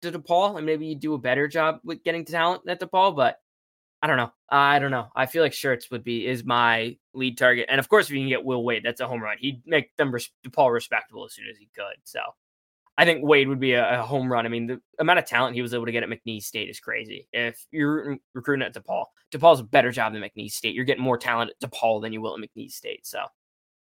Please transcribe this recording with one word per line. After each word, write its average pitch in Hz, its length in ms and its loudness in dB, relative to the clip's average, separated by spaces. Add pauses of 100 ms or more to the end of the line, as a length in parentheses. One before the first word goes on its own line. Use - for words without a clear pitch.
to 170 80 -8
DePaul, 175 440 0
and 156 100 -8
maybe 156 220 -2
you 156 80 -8
do 151 200 -4
a 135 40 -4
better 127 300 0
job 160 340 0
with - 220 -10
getting 165 180 -2
talent 170 420 -2
at 175 140 -6
DePaul, 185 340 2
but 131 280 2 (600)
I 151 60 0
don't 147 100 4
know. 120 140 0 (160)
I 143 320 6
don't 139 100 0
know. 123 260 -4
I 131 100 2
feel 160 180 2
like 143 80 2
Schertz 127 400 -2
would 113 140 -8
be, 117 200 -4
is 123 200 -4
my 117 520 2 (160)
lead 131 240 -4
target. 123 320 4
And, 135 80 2
of 135 120 0
course, 208 160 6
if 147 80 -12
you 139 80 -2
can 135 80 -2
get 127 160 -2
Will 127 180 -2
Wade, 113 200 -2
that's 117 180 -4
a 123 60 -4
home 120 140 -6
run. 107 160 -6
He'd 127 300 -8
make 156 300 0
them 139 160 0
res-, 120 180 -8 (140)
DePaul 131 280 2
respectable 110 520 -4
as 110 80 -18
soon 107 160 -18
as 107 80 -20
he 104 180 -20
could, 101 300 -10
so. - 160 -10 (800)
I 170 40 6
think 156 200 2
Wade 143 220 6
would 135 120 -2
be 131 140 2
a, 120 280 2
a - 20 -4
home 127 280 -2
run. 117 140 0
I 117 40 -6
mean, 117 180 -4
the 123 120 -8 (200)
amount 175 180 4
of 165 80 0
talent 120 300 0
he 123 80 -2
was 120 100 -6
able 120 140 -4
to 117 40 -4
get 117 120 -2
at 95 60 -6
McNeese 110 340 -8
State 104 260 -8
is - 100 -16
crazy. 110 540 -10
If 117 380 -4
you're 147 400 0
re-, 135 80 -8 (160)
recruiting 135 280 -2
at - 120 -8
DePaul, - 300 -6 (280)
DePaul's 151 280 6
a - 20 -8
better 123 280 4
job 113 220 -2
than 107 80 -10
McNeese 104 300 -12
State. - 240 -6
You're 127 100 -4
getting 127 180 0
more 127 140 2
talent 117 320 -2
at - 220 -12
DePaul 113 320 0
than 110 100 -8
you 110 80 -8
will 107 160 -8
at 107 100 -12
McNeese 113 260 -16
State. - 340 -14
So 104 160 -8 (760)